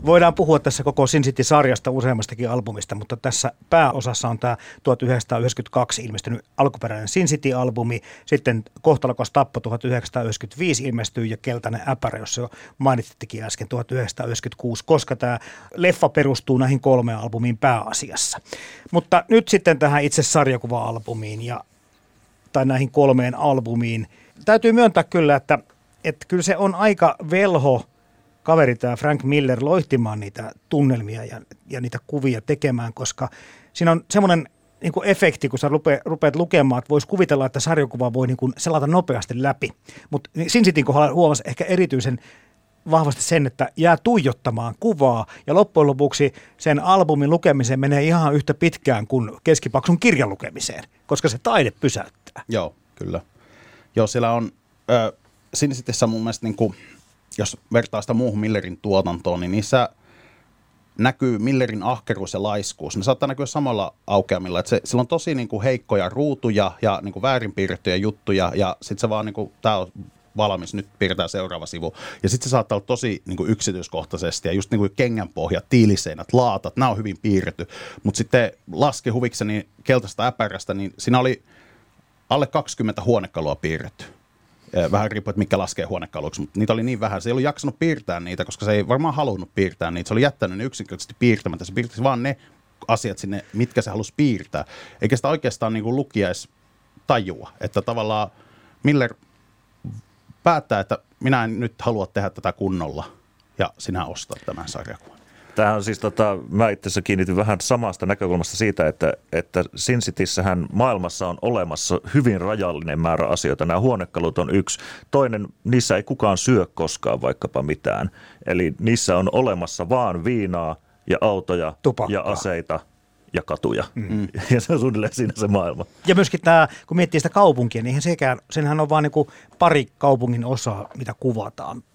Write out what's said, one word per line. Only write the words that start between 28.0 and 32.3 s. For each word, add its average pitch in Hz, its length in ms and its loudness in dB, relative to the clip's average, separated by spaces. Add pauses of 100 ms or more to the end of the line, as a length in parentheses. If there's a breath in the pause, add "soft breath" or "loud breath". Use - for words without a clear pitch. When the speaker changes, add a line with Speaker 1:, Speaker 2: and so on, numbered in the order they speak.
Speaker 1:
kaveri 151 260 6
tää 120 220 -2
Frank 147 280 0
Miller 131 400 2
loihtimaan 127 560 0
niitä 107 320 -12 (160)
tunnelmia 113 560 0
ja, 113 160 -14 (300)
ja 135 100 -8
niitä 123 260 -8
kuvia 131 340 -2